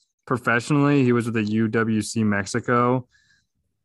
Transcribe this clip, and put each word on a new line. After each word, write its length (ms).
professionally, 800
he 80
was 120
with 80
the 120
U 240
W 340
C 200
Mexico. 840